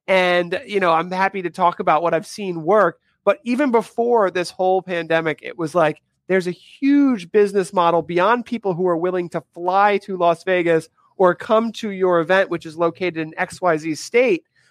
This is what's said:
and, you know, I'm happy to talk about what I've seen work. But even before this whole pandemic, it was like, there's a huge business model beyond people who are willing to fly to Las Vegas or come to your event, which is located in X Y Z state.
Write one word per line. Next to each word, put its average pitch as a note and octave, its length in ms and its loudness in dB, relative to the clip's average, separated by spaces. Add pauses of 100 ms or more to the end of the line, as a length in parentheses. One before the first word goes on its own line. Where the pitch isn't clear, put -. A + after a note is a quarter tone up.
and, F3+ 600 0
you G3+ 120 -4
know, F3+ 140 2
I'm E3 180 0
happy F#3+ 320 -2
to E3+ 80 -8
talk F3 300 -2
about E3+ 220 2
what E3+ 120 0
I've D#3+ 120 -4
seen F3+ 360 -8
work. F3 380 2 (240)
But G3 200 0
even B3 260 -2
before A#3 600 0
this F3 200 -4
whole F#3 320 0
pandemic, E3 600 -4
it - 160 -14
was D#3+ 160 -6
like, D#3 260 2 (260)
there's F#3 200 0
a F3+ 60 -6
huge C4+ 800 0
business G3+ 400 2
model E3+ 300 2
beyond F3+ 420 0
people G3+ 300 -6
who F#3 120 -2
are F3 100 0
willing F3+ 340 -4
to E3 120 -8 (100)
fly G3 460 0
to G3 180 -8
Las E3+ 280 0
Vegas E3+ 440 0 (280)
or F3+ 180 4
come A3 380 0
to A3 180 -8
your F#3 300 2
event, F3+ 300 2
which E3+ 160 -6
is D#3 100 -14
located E3+ 400 -2
in D#3+ 200 -8
X F3+ 240 -6
Y F3 180 2
Z D#3 180 -6
state. A#3 480 0 (260)